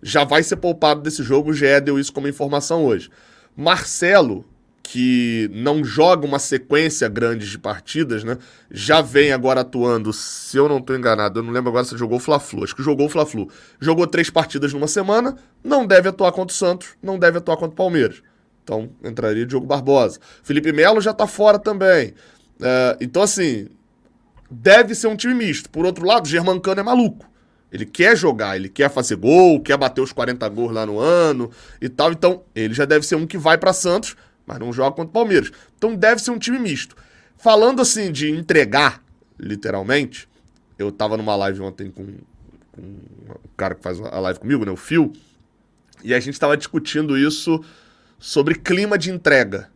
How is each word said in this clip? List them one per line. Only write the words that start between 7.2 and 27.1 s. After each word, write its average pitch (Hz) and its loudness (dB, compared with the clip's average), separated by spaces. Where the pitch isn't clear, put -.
de 95 -14
partidas, 113 -6
né? 120 -8
Já 143 2
vem 143 4
agora 127 0
atuando, 120 -2
se - -10
eu 143 4
não 143 0
tô 127 -6
enganado, 110 0
eu - -6
não 117 -8
lembro 123 -2
agora 123 0
se 120 -12
jogou 120 -2
o - -4
Fla-Flu, 143 -2
acho - -10
que 135 -10
jogou 143 0
o - -2
Fla-Flu. 151 -4
Jogou 165 2
três 170 -2
partidas 143 -2
numa 143 -4
semana, 214 -2
não 269 0
deve 185 2
atuar 190 0
contra 185 -8
o - -8
Santos, 180 -4
não 190 -8
deve 170 2
atuar 170 -2
contra 160 -6
o - -20
Palmeiras. 170 0
Então, 110 -8
entraria 113 -4
Diogo 127 -6
Barbosa. 135 0
Felipe 151 -2
Melo 190 4
já 208 -2
tá 214 -2
fora 208 4
também. 190 2
É, 127 2
então, 123 0
assim, 156 -2
deve 196 6
ser 226 -2
um 214 -2
time 247 -2
misto. 214 -4
Por 160 -4
outro 180 -2
lado, 202 2
Germancano 185 0
é 196 -2
maluco. 240 0